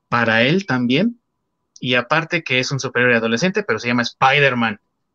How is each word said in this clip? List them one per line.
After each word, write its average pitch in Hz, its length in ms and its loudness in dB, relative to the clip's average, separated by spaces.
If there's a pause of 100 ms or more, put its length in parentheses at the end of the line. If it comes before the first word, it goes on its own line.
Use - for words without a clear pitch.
para 113 360 2
él 175 220 0
también, 135 540 0 (600)
y 127 140 -2
aparte 160 480 -2
que 127 160 0
es 127 120 -4
un 135 80 -4
superhéroe 123 380 2
adolescente, 120 460 -2
pero 110 160 -2
se 120 100 -6
llama 123 140 0
Spider-Man, 127 760 0 (360)